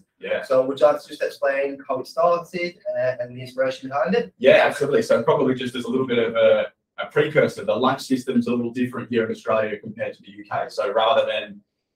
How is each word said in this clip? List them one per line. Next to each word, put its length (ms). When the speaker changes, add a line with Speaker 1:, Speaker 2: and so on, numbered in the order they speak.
Speaker 1:
Yeah. 240
Speaker 2:
So 200
would 160
you 60
like 160
to 60
just 160
explain 560
how 100
it 80
started, 680
uh, 240
and 160
the 60
inspiration 480
behind 240
it? 240
Speaker 1:
Yeah, 260
absolutely. 380
So 220
probably 320
just 200
as 100
a 40
little 160
bit 140
of 160
a, 320
a 80
precursor, 580
the 100
lunch 260
system's 440
a 60
little 200
different 380
here 160
in 60
Australia 480
compared 340
to 80
the 100
U 180
K. 200
So 240
rather 320
than, 340